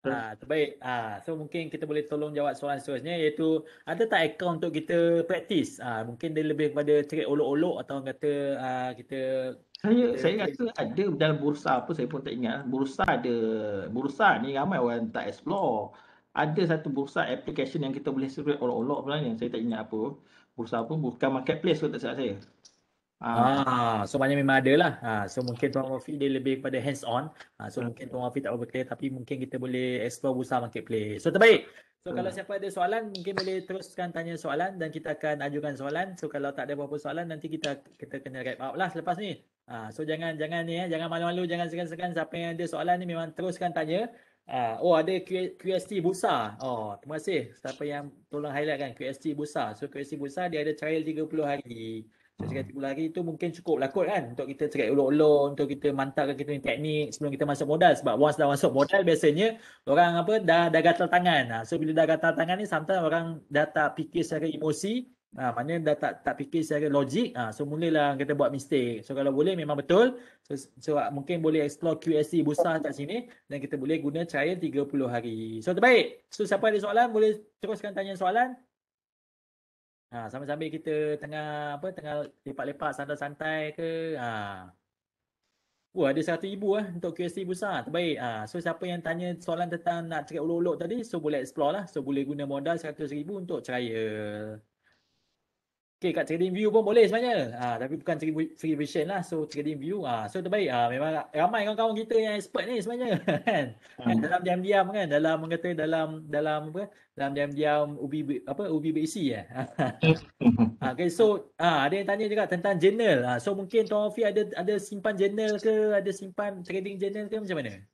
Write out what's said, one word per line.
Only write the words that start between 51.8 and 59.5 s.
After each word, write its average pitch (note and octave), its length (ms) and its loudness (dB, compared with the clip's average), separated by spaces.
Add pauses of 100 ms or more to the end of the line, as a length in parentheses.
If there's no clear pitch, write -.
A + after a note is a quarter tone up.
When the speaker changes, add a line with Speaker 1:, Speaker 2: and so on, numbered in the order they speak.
Speaker 2:
So G2+ 100 -6
cakap C3+ 160 -4
Speaker 1:
Hmm. - 60 -10
Speaker 2:
tiga C3+ 100 -12
puluh C3+ 140 -4
hari D#3+ 160 -2
tu F3 180 -6
mungkin E3 220 -4
cukup D#3 320 0
lah C3+ 80 2
kot F3 180 2
kan C3+ 300 -2
untuk C3+ 100 -4
kita C#3+ 220 -2
track C3+ 240 2
ulok-ulok, C#3+ 640 6
untuk C#3+ 160 0
kita C#3+ 160 0
mantapkan C#3 480 0
kita C#3+ 160 -4
punya C3+ 100 -6
teknik D3+ 480 0
sebelum D3 220 -4
kita C#3+ 160 0
masuk C#3+ 180 0
modal. E3 300 6
Sebab B2 180 0
once D3 240 6
dah D3 80 6
masuk C#3+ 240 4
modal C#3+ 320 4
biasanya E3+ 560 4 (240)